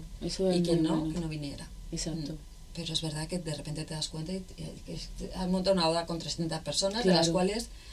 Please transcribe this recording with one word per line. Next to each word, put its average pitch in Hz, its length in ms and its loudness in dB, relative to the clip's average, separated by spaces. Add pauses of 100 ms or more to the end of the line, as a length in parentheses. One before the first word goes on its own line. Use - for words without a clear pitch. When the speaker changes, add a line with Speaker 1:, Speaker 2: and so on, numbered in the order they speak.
(220)
Speaker 1:
eso 190 280 2
es 180 80 6
Speaker 2:
Y 180 40 6
quien 165 200 4
Speaker 1:
muy 160 80 4
Speaker 2:
no, 160 100 4
Speaker 1:
bueno. 156 140 0
Speaker 2:
que 175 80 -2
no 160 60 -2
viniera. 147 400 -6 (240)
Speaker 1:
Exacto. 160 420 -4
Speaker 2:
Mm. 151 40 -8 (380)
Pero 160 180 -4
es - 80 -4
verdad 151 260 -4
que 180 120 -2
de 156 160 -4
repente 156 300 -6
te - 100 -8
das 151 120 -2
cuenta 160 260 -6
y, 190 100 -4 (140)
y, 160 60 -10 (280)
y - 440 -8
has 180 140 0
montado 185 260 6
una 165 120 6
boda 170 180 4
con 170 140 -2
trescientas 160 420 -2
personas, 196 440 0
de 185 60 8
las 170 160 8
Speaker 1:
Claro. 165 60 2
Speaker 2:
cuales 196 360 2 (240)